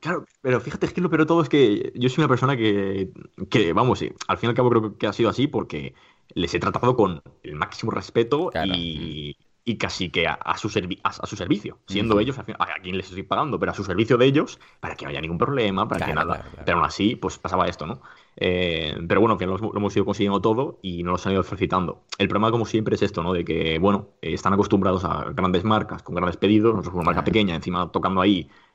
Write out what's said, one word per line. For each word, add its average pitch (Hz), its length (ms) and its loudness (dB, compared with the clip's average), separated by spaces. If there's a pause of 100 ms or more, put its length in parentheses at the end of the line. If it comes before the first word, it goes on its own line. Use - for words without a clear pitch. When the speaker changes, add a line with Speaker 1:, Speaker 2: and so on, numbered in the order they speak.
Speaker 1:
Claro, 170 240 -4 (160)
pero 127 180 2
fíjate, - 260 -4
es - 80 -6
que - 60 -4
lo 175 100 2
peor 156 120 4
de 156 60 6
todo 170 160 4
es 135 40 0
que 123 480 4
yo 123 140 0
soy 156 140 2
una 147 60 4
persona 131 280 4
que, 98 520 2 (400)
que, 95 220 4
vamos, 107 280 4
sí, - 120 -4 (160)
al 92 100 0
fin 113 120 0
y - 20 4
al 113 40 -2
cabo 123 140 4
creo 110 280 2
que 110 100 -2
ha 101 60 0
sido 113 160 4
así 120 180 2
porque 73 460 -6 (400)
les 85 200 -2
he 90 60 0
tratado 120 380 2
con 92 240 2 (220)
el 76 120 -12
máximo 107 360 -6
respeto 120 600 0
Speaker 2:
Claro. 90 220 -2
Speaker 1:
y, 78 580 -6
Speaker 2:
Ujú. - 140 -20 (220)
Speaker 1:
y 113 100 -2
casi 90 320 -4
que 82 180 0
a, 76 60 0
a - 240 -4
su 107 120 -6
servi-, 90 340 -4
a, 95 60 -2
a - 160 -8
su - 100 -10
servicio, - 520 -4
siendo 101 280 2
Speaker 2:
Ujú. 104 60 6
Speaker 1:
ellos, 131 160 -2
al 107 80 -14
fin, 110 140 -10
a, 87 60 -2
a 87 180 -8
quien 92 140 -6
les 92 100 -8
estoy 92 160 -10
pagando, 113 360 -2
pero 90 120 0
a - 40 -10
su 104 80 -6
servicio 104 340 2
de 123 100 6
ellos, 151 320 2 (200)
para 80 160 -8
que - 100 -14
no 69 60 -10
haya 71 100 -6
ningún 82 180 -4
problema, 110 480 0
para 87 140 -4
que 71 120 -4
Speaker 2:
Claro, - 20 -4 (120)
Speaker 1:
nada. 85 80 -4
Speaker 2:
claro, - 160 -12
claro. - 140 -18
Speaker 1:
Pero 87 120 2
aún 78 80 4
así, 104 300 0
pues 87 240 -6
pasaba 90 280 0
esto, 85 200 -6
¿no? 113 140 -10 (360)
Eh, 85 580 0 (120)
pero 95 140 4
bueno, 110 120 4
al 90 60 -2
final 92 200 -2
lo, 107 120 -4
lo 101 80 -4
hemos 101 160 -2
ido 101 100 4
consiguiendo 101 360 0
todo 117 420 0
y 87 200 -6
nos 90 100 -2
los 87 140 -4
han 95 60 0
ido 95 100 2
felicitando. 92 600 -2 (160)
El 101 80 2
problema, 107 240 2
como 113 140 0
siempre, 107 300 0
es - 60 -4
esto, 95 220 -2
¿no? 90 100 -2
De 87 120 -2
que, 80 340 -2
bueno, 98 300 2 (120)
eh, 80 120 -4
están 95 200 0
acostumbrados 98 520 2
a 80 280 -4
grandes 92 300 0
marcas 107 400 0
con - 120 -12
grandes 87 220 -2
pedidos, 107 360 4
nosotros 90 200 -4
somos 87 100 -2
una - 80 -4
marca 85 100 0
Speaker 2:
Claro. 78 40 -10
Speaker 1:
pequeña, 92 300 2
encima 87 360 -4
tocando 92 300 0
ahí 92 280 2 (240)